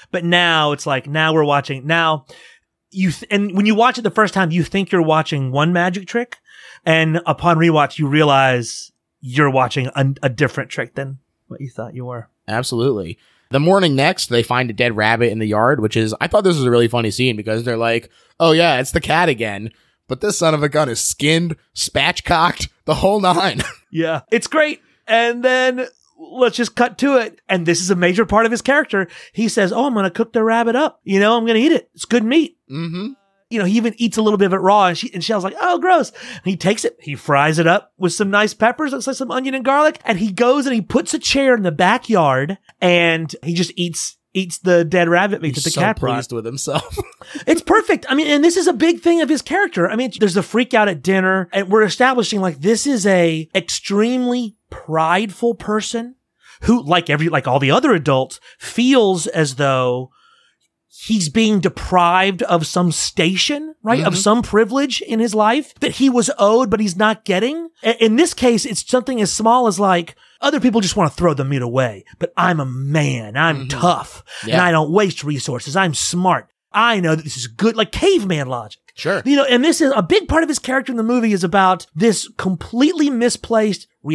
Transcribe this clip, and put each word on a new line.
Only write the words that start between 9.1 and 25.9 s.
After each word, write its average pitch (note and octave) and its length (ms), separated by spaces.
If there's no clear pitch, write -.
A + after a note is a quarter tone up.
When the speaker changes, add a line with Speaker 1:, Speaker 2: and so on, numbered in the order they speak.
Speaker 1:
you're C#3 300
watching C3 360
a, C3+ 100
a C#3+ 60
different B2+ 420
trick - 240
than C#3 240
what - 120
you C#3 100
thought A2+ 240
you B2 100
were. A#2+ 240
Speaker 2:
Absolutely. A2+ 720
The C#3 100
morning F3 360
next, D3+ 300
they A#2+ 160
find B2 280
a G#2+ 40
dead A#2+ 220
rabbit A2+ 360
in A2 60
the A2 80
yard, A2+ 340
which G#2+ 160
is, A2 240
I D3+ 60
thought G#3 180
this F3+ 120
was C3+ 80
a B2 60
really A#2+ 180
funny A2+ 220
scene B2 260
because A2 280
they're A#2+ 140
like, A#2 320
"Oh E3 140
yeah, D#3+ 260
it's C3 140
the - 80
cat E3 300
again." G#2+ 400
But C3 140
this G#3 180
son D#3+ 160
of D3 80
a D3+ 60
gun D3 200
is A2+ 120
skinned, D#3+ 560
spatchcocked, E3 960
the D3+ 120
whole G3+ 240
nine. F3+ 460
<laughs> - 40
Speaker 1:
Yeah, D#3+ 300
it's A3+ 160
great. D4+ 360
And A#3 360
then B3+ 440